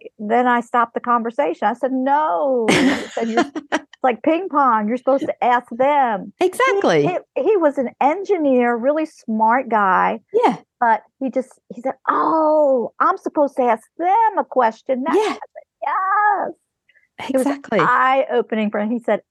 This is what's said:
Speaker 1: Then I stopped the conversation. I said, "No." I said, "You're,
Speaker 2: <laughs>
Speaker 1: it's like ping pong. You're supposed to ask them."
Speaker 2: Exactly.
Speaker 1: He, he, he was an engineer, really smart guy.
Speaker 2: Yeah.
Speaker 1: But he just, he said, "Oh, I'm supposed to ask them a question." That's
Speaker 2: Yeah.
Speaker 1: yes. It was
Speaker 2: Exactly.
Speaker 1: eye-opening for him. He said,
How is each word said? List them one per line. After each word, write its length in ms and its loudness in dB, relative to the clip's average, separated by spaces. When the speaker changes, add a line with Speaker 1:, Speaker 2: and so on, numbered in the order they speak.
Speaker 1:
Then 280 0
I 120 2
stopped 360 -2
the 40 -4
conversation. 680 -2
I 60 0
said, 200 -4
"No." 760 0
I 380 0
said, 120 -4
"You're, 160 0
Speaker 2:
<laughs> 160 -12
Speaker 1:
it's 320 -8
like 200 0
ping 260 0
pong. 380 2
You're 100 -2
supposed 300 0
to 160 -6
ask 260 0
them." 720 0
Speaker 2:
Exactly. 640 2
Speaker 1:
He, 140 0
he, 80 -2
he 140 2
was 200 2
an 140 -2
engineer, 760 2
really 300 -2
smart 640 -2
guy. 520 2
Speaker 2:
Yeah. 240 2
Speaker 1:
But 240 0
he 100 -4
just, 220 -6
he 100 -18
said, 120 -4
"Oh, 920 2
I'm 200 0
supposed 380 -2
to 40 0
ask 260 0
them 400 2
a 40 0
question." 600 -2
That's 120 -2
Speaker 2:
Yeah. 220 0
Speaker 1:
yes. 680 0
It 80 0
was 80 0
Speaker 2:
Exactly. 340 -2
Speaker 1:
eye-opening 920 0
for 80 -4
him. 100 -4
He 80 -4
said, 340 -2